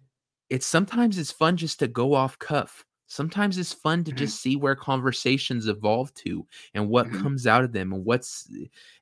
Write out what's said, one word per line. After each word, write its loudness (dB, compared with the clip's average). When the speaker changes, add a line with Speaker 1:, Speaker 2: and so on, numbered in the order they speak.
Speaker 1:
It's, -2
sometimes 2
it's -4
fun 2
just -4
to 2
go 0
off 2
cuff. -4
Sometimes -2
it's -4
fun 0
to -6
Speaker 2:
Mm-hmm. -8
Speaker 1:
just -4
see 0
where 2
conversations 0
evolve 0
to -6
and 0
what 4
Speaker 2:
Mm-hmm. -6
Speaker 1:
comes -2
out 6
of -2
them -2
and -6
what's, -2